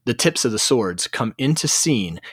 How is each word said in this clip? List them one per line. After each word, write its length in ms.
the 100
tips 300
of 60
the 80
swords 480
come 300
into 300
scene, 520